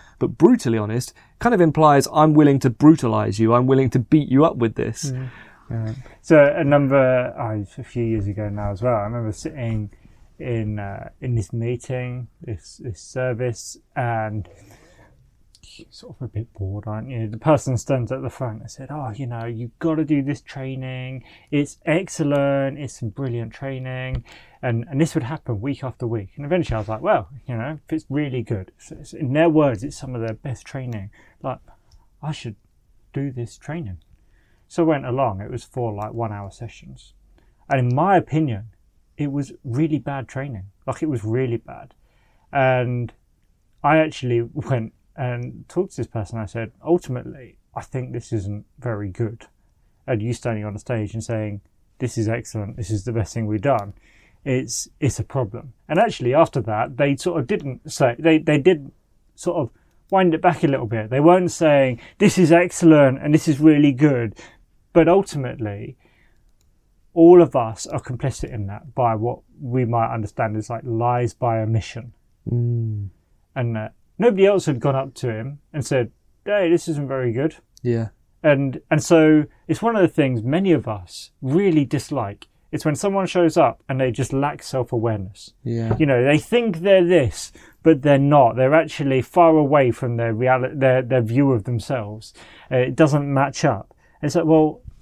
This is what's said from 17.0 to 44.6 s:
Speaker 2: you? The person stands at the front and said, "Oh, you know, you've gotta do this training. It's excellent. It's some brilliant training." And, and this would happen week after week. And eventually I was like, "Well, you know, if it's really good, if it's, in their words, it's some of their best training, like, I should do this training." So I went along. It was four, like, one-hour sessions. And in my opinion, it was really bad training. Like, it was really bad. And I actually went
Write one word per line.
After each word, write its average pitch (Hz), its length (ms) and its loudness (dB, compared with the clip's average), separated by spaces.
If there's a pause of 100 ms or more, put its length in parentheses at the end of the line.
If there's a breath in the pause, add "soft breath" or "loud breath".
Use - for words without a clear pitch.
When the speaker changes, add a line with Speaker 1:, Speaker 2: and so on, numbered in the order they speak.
Speaker 2:
you? 113 200 -6
The 110 100 -10
person 139 380 0
stands 120 340 -2
at 135 120 -6
the 131 80 -8
front 110 320 -8
and 113 80 -18
said, 135 200 -18
"Oh, 147 240 -10
you 135 120 -8
know, 117 200 -8
you've 117 320 -10
gotta 160 260 -2
do 143 180 0
this 139 180 -6
training. 131 800 -10 (280 soft breath)
It's 147 360 -2
excellent. 143 920 0
It's 139 200 -12
some 113 120 -8
brilliant 117 420 -8
training." 131 720 -10 (380 soft breath)
And, 120 280 -2
and 139 100 -2
this 160 140 0
would 143 100 -2
happen 123 360 -8
week 135 240 -8
after 123 220 -8
week. 110 300 -8
And 143 80 -12
eventually 147 320 -2
I 110 40 -4
was 101 80 -8
like, 110 120 -8
"Well, 151 280 0 (180)
you 123 100 -8
know, 143 300 -8
if - 60 -10
it's 160 180 -6
really 135 320 -4
good, 98 360 -8
if - 140 -20
it's, 147 200 -20
in 131 200 -6
their 160 160 4
words, 143 360 0
it's 143 120 -12
some 127 180 -12
of 117 60 -8
their 113 140 -6
best 120 320 -12
training, 117 440 -10 (320 soft breath)
like, 131 160 -8 (640)
I 151 100 -8
should 117 240 -12 (560)
do 139 180 -6
this 120 260 -12
training." 143 420 -12 (720)
So 175 160 0
I - 20 4
went 139 200 2
along. 123 340 -2
It 104 100 -12
was 120 140 -10
four, 117 280 -6
like, 104 200 -8
one-hour 104 400 -8
sessions. - 600 -20 (560)
And 139 120 2 (100)
in 123 40 0
my 180 220 4
opinion, 143 520 -2 (480)
it 147 160 -4
was 139 200 -6 (120)
really 147 340 -2
bad 135 300 -8
training. 131 380 -10 (200)
Like, - 160 -6
it 156 60 -2
was 120 160 -4
really 117 320 -2
bad. - 380 -18 (580)
And 127 600 0 (720)
I 151 160 4
actually 123 440 0
went 117 500 -6 (240)